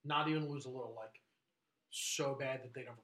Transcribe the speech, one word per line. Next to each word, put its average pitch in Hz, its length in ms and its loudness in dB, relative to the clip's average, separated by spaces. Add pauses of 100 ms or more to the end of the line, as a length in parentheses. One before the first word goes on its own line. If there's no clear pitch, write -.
Not 151 240 4
even 156 220 4
lose 139 160 -4
a - 40 -6
little, 120 240 -6
like, 110 260 -12 (680)
so - 440 2
bad 131 300 -2
that 123 100 -12
they 127 100 -6
never 120 200 -12